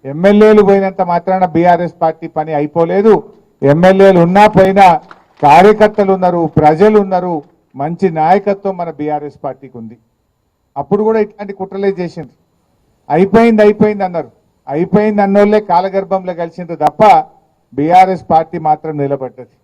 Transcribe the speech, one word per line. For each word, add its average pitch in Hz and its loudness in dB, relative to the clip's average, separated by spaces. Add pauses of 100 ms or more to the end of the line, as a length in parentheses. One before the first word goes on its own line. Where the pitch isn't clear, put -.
ఎమ్మెల్యేలు 208 2
పోయినంత 196 -2 (100)
మాత్రాన 185 -2 (100)
బీఆర్ఎస్ 170 0
పార్టీ 160 -6 (100)
పని 156 -6
అయిపోలేదు. 170 0 (580)
ఎమ్మెల్యేలు 190 4
ఉన్నా 190 2 (140)
పోయినా 190 4 (600)
కార్యకర్తలు 208 4
ఉన్నారు, 180 -2 (160)
ప్రజలు 208 2
ఉన్నారు, 180 -4 (500)
మంచి 170 -4 (120)
నాయకత్వం 196 -2
మన 170 -8 (100)
బీఆర్ఎస్ 147 -8
పార్టీకి 131 -14
ఉంది. 113 -20 (840)
అప్పుడు 202 -4
కూడా 220 0
ఇట్లాంటి 202 -16
కుట్రలే 196 -6 (100)
చేసిండ్రు. - -12 (760)
అయిపోయింది, 214 2
అయిపోయింది 208 0
అన్నారు. 170 -8 (440)
అయిపోయింది 208 -2
అన్నోళ్ళే 208 2 (120)
కాలగర్భంలో 185 -4
కలిసిండ్రు 170 -12
తప్ప - -2 (720)
బీఆర్ఎస్ 175 2
పార్టీ 160 -2 (120)
మాత్రం 151 -6
నిలబడ్డది. 131 -10